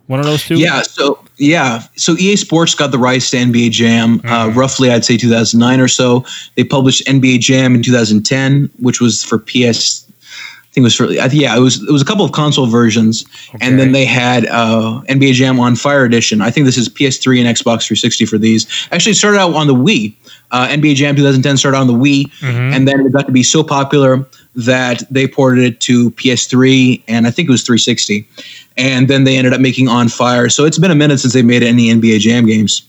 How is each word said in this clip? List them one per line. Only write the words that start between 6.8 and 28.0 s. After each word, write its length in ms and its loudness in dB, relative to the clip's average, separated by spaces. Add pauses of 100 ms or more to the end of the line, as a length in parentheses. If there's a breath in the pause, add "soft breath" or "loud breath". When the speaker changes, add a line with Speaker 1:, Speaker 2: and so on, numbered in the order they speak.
Speaker 2:
N 120 2
B 160 2
A 20 2
Jam 380 2
in 80 0
two 80 0
thousand 320 2
ten, 560 0
which 200 -2
was 240 0
for 140 -4
P 280 -2
S, 440 -2
I 680 -12
think 40 6
it 0 -
was 120 2
for, 100 -2
I 220 -2
th-, 60 -2
yeah, 220 2
it 40 2
was, 220 2
it 100 -4
was 120 2
a 20 -2
couple 180 -2
of 100 -4
console 340 0
versions. 580 0 (360 loud breath)
And 180 0
then 100 2
Speaker 1:
Okay. 40 2
Speaker 2:
they 120 2
had, 400 0
uh, 640 -2
N 120 0
B 120 2
A 20 2
Jam 260 0
on 160 2
Fire 300 0
Edition. 340 0
I 120 -2
think 140 0
this 120 0
is 100 -2
P 200 -4
S 100 -4
three 240 0
and 160 0
Xbox 300 -2
three 100 -4
sixty 280 -2
for 120 -4
these. 300 0 (240 loud breath)
Actually, 220 0
it 20 0
started 240 2
out 160 0
on 120 0
the 80 4
Wii. 380 0 (380 loud breath)
Uh, 180 -2
N 100 -2
B 120 2
A 20 2
Jam 220 0
two 80 2
thousand 180 2
ten 160 0
started 200 0
on 100 2
the 60 2
Wii, 460 0
Speaker 1:
Mm-hmm. 340 -4
Speaker 2:
and 140 2
then 180 0
it 60 0
got 140 0
to 80 -6
be 100 2
so 200 0
popular 640 0 (300 soft breath)
that 560 -2
they 160 0
ported 360 2
it 180 -2
to 300 2
P 200 -2
S 140 -2
three, 640 2
and 200 0
I 40 -2
think 180 -4
it 20 4
was 120 0
three 140 0
sixty. 480 -4 (540 loud breath)